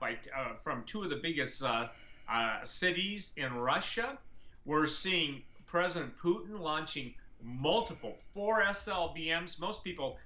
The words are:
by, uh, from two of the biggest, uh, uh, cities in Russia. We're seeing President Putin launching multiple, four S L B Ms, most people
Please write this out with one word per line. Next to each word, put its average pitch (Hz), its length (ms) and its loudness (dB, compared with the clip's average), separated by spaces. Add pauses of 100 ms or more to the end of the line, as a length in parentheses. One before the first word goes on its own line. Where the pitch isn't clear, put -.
by, 117 180 -2 (180)
uh, 120 180 -2 (100)
from 127 200 -2
two 208 200 -4
of 170 60 -2
the 143 60 0
biggest, 143 460 0
uh, 120 260 2 (400)
uh, 113 360 2
cities 185 720 0
in 131 180 -2
Russia. 185 640 0 (460)
We're 151 240 4
seeing 160 540 2 (240)
President 170 520 2
Putin 208 400 2
launching 156 560 -2 (280)
multiple, 131 720 2 (180)
four 208 280 4
S 202 260 2
L 175 260 0
B 160 140 -2
Ms, 170 320 -2
most 202 240 -2
people 151 420 -2